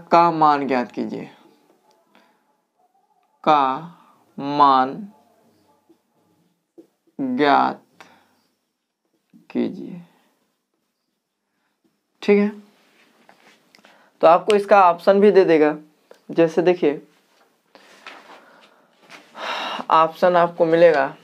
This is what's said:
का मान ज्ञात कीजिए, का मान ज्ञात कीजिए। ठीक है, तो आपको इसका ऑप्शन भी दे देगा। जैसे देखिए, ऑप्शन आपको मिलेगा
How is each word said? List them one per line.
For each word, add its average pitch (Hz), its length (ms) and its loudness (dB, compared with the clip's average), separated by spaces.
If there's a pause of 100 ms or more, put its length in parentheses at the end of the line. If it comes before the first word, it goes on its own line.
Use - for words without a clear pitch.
(120)
का 170 200 4
मान 151 360 0
ज्ञात 123 240 -4
कीजिए, 117 380 -12 (2250)
का 147 220 2 (720)
मान 139 580 0 (2250)
ज्ञात 131 640 -2 (1700)
कीजिए। 123 500 -8 (2250)
ठीक 202 180 2
है, 208 100 0 (1700)
तो 156 60 4
आपको 180 280 4
इसका 202 280 2
ऑप्शन 180 360 2
भी 208 120 4
दे 190 140 4
देगा। 151 300 2 (560)
जैसे 165 320 0
देखिए, 165 380 -2 (3000)
ऑप्शन 165 460 0
आपको 170 280 0
मिलेगा 165 420 2 (160)